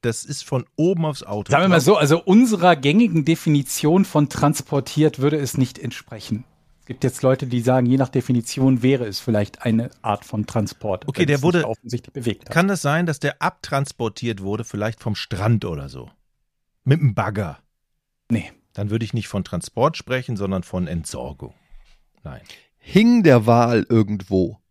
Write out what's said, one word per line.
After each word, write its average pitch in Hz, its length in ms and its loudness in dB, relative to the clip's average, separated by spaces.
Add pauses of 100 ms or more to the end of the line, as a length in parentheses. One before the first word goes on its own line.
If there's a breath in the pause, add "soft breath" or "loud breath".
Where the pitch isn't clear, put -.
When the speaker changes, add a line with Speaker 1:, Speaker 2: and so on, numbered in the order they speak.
Speaker 1:
Das 117 240 -6
ist - 200 -10
von 127 200 -4 (100)
oben 165 300 0
aufs 151 180 -6
Auto. 104 300 -4
Speaker 2:
Sagen 147 120 4
wir 196 40 4
mal 175 80 6
Speaker 1:
drauf. 147 80 4
Speaker 2:
so, 196 120 6
also 156 280 4
unserer 196 500 6
gängigen 160 500 2
Definition 160 800 2
von 147 240 2
transportiert - 920 -2
würde 147 180 0
es 139 180 -6
nicht 127 220 -2
entsprechen. - 640 -10 (380)
Es - 60 -20
gibt - 180 -10
jetzt - 180 -4
Leute, 131 260 0
die 120 120 -2
sagen, 127 260 2
je 123 100 2
nach 135 120 0
Definition 131 720 0
wäre 123 260 0
es 98 120 -10
vielleicht 104 440 -2
eine 117 280 -2 (120)
Art 104 220 -4
von 107 220 -6
Transport, 107 600 -6
Speaker 1:
Okay, 160 140 -2
Speaker 2:
wenn 160 40 2
Speaker 1:
der 143 100 0
Speaker 2:
es 135 60 -4
Speaker 1:
wurde 170 160 2
Speaker 2:
sich 143 80 -2
offensichtlich 113 460 -10
bewegt 117 360 -6
hat. - 60 -12
Speaker 1:
Kann 175 140 2
das 196 120 -2
sein, 160 260 0
dass 160 120 -4
der - 240 -4
abtransportiert 117 960 -6
wurde, 101 240 -6
vielleicht 107 360 -6
vom 107 160 -6
Strand 104 480 -2
oder 71 240 -8
so? 65 220 -18 (720)
Mit 143 160 2
einem 127 140 2
Bagger? 104 440 -6 (720)
Speaker 2:
Nee. 107 220 -4 (200)
Speaker 1:
Dann 104 180 -6
würde 113 140 -4
ich 107 100 -12
nicht 110 140 -6
von - 160 -6
Transport 123 520 -4
sprechen, 127 400 -6
sondern 95 260 -4
von 90 240 -6
Entsorgung. 71 680 -10 (680)
Nein. 131 200 -16 (360 soft breath)
Speaker 3:
Hing 226 460 4
der 123 220 8
Wal 120 420 4
irgendwo? 101 720 0 (100)